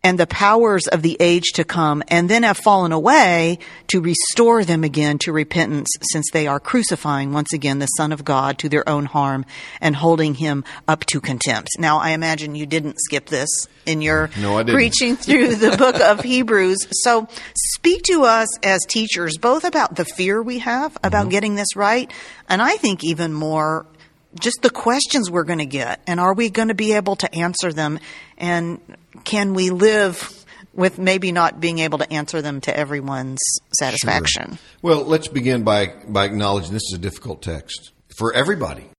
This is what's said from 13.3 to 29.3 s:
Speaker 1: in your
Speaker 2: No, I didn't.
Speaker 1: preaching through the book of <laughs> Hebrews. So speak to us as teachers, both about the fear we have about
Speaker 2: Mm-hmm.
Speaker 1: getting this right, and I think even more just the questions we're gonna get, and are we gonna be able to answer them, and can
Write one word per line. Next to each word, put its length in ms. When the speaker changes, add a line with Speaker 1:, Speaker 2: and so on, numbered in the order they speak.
Speaker 1:
in 160
your 260
Speaker 2:
No, 200
I 20
didn't. 140
Speaker 1:
preaching 400
through 400
the 200
book 240
of 220
<laughs> 20
Hebrews. 640
So 260
speak 300
to 220
us 340
as 260
teachers, 520
both 260
about 320
the 100
fear 340
we 200
have 440
about 200
Speaker 2:
Mm-hmm. 60
Speaker 1:
getting 260
this 200
right, 360
and 140
I 160
think 260
even 300
more 540
just 220
the 80
questions 640
we're 140
gonna 200
get, 400
and 140
are 160
we 160
gonna 240
be 180
able 220
to 180
answer 400
them, 240
and 420
can 300